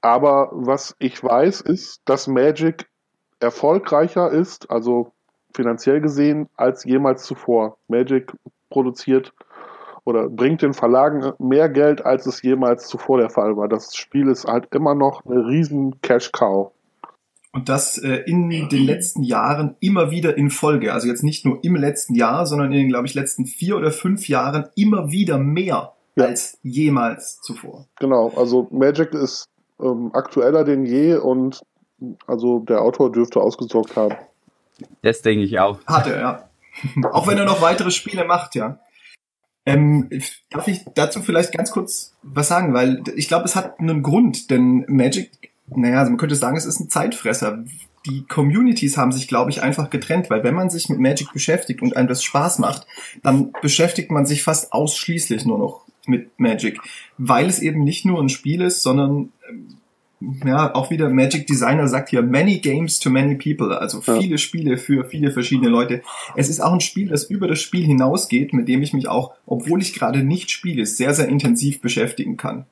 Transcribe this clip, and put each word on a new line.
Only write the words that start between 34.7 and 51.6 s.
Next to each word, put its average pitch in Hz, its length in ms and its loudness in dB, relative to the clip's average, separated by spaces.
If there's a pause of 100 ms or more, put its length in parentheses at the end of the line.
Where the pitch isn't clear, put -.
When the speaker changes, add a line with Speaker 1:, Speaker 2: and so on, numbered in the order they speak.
Speaker 3:
Das 113 220 0
denke 107 220 2
ich 98 140 -2
auch. 101 280 2
Speaker 2:
Hat 147 200 2
er, 120 140 -4
ja. - 280 -8 (260)
<laughs> - 360 -4
Auch - 160 0
wenn 202 120 2
er 202 80 0
noch 196 160 2
weitere 175 280 2
Spiele 175 360 -4
macht, 175 280 -2
ja. 123 240 -6 (840)
Ähm, 147 460 4 (400)
darf 147 180 -4
ich 180 160 -4 (100)
dazu 156 280 0
vielleicht 170 300 0
ganz - 180 -4
kurz - 520 -6
was 143 260 -2
sagen? 175 260 2
Weil 127 280 2 (140)
ich 143 120 -4
glaub, 170 180 2
es 185 100 -2
hat - 240 -6
einen 160 220 0
Grund, 160 480 2
denn 127 380 4
Magic, 135 420 0 (380)
naja, 123 300 0
also 127 120 4
man 120 80 2
könnte 147 180 0
sagen, 131 200 0
es 160 100 -4
ist - 120 -4
ein 156 120 -8
Zeitfresser. 113 720 -2 (400)
Die 135 240 -8
Communities 160 680 2
haben 127 140 2
sich, 131 160 -4
glaub 127 220 0
ich, - 140 -4
einfach 147 280 -2
getrennt, 165 400 -2
weil 110 140 0
wenn 123 100 2
man 185 160 0
sich 165 180 -6
mit 123 120 -2
Magic 143 320 0
beschäftigt 156 500 -2